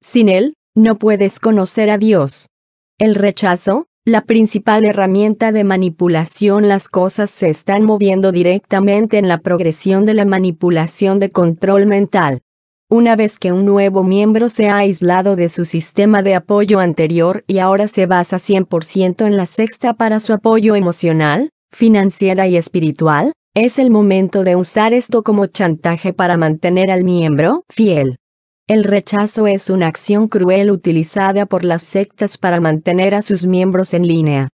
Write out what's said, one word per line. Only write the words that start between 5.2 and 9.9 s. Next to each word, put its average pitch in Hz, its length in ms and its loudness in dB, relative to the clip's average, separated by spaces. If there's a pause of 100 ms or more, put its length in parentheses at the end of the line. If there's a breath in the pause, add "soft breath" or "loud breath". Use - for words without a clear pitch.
de 214 120 0
manipulación. 185 1040 0
Las 196 200 0
cosas 190 420 -2
se 170 200 -2
están 196 340 -2
moviendo 196 480 2
directamente 202 840 0
en 196 100 0
la 170 80 0
progresión 185 680 -2